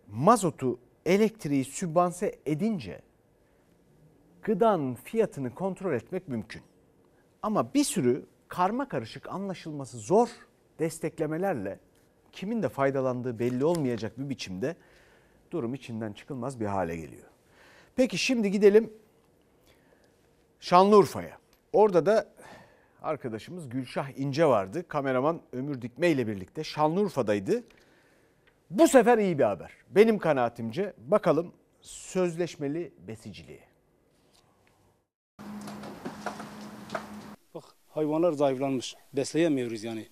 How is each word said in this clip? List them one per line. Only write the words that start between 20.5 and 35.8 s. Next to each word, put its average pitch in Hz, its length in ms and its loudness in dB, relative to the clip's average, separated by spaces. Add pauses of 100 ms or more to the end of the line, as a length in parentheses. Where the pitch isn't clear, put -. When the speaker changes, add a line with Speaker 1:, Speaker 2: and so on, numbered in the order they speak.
Speaker 1:
Şanlıurfa'ya. 180 760 4 (360)
Orada 180 320 4
da 214 280 2 (680)
arkadaşımız 147 680 -8
Gülşah 135 480 -6
İnce 139 280 0
vardı. 104 420 2
Kameraman 139 540 0 (120)
Ömür 131 280 -6
Dikme 135 280 0
ile 131 180 2
birlikte 95 360 -8
Şanlıurfa'daydı. 151 1000 0 (1040)
Bu 262 180 6
sefer 240 300 8
iyi 185 220 2
bir 131 40 4
haber. 98 280 -2 (180)
Benim 208 300 6
kanaatimce 123 800 -2
bakalım 165 560 2 (280)
sözleşmeli 170 1120 -4 (160)
besiciliğe. 85 560 -16 (4000)